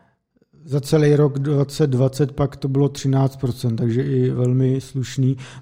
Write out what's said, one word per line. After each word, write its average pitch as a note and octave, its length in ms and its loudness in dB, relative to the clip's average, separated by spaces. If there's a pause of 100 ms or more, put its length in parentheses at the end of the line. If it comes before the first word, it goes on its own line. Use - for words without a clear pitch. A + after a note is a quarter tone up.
(640)
za C#3 160 -2
celý D3 340 4
rok C#3+ 240 2
dvacet C#3+ 480 0
dvacet C3 440 0
pak C#3 240 -2
to - 120 -6
bylo C#3 220 2
třináct C3+ 480 0
procent, A#2+ 380 -4
takže A#2+ 280 0
i C3 260 0
velmi B2+ 520 0
slušný. C3 560 -2 (240)